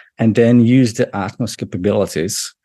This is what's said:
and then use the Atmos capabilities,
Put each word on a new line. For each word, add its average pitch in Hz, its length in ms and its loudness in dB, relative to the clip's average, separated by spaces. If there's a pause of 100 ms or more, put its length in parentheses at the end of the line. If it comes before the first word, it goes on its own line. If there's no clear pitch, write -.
(200)
and 110 160 2
then 120 280 4
use 123 300 2
the 120 220 -4
Atmos 104 420 -8
capabilities, 98 960 -4 (120)